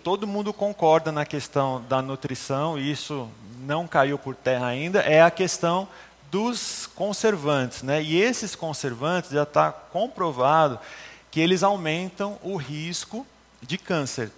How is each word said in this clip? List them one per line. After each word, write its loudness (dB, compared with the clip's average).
todo -2
mundo -2
concorda 2
na -2
questão -2
da 2
nutrição, -4
e -2
isso -6
não -4
caiu 4
por -8
terra 0
ainda, 0
é 8
a 10
questão 0
dos -4
conservantes, 0
né? 0
E 2
esses 0
conservantes -4
já 2
tá 4
comprovado 2
que -2
eles 4
aumentam -2
o -6
risco -8
de -6
câncer, -4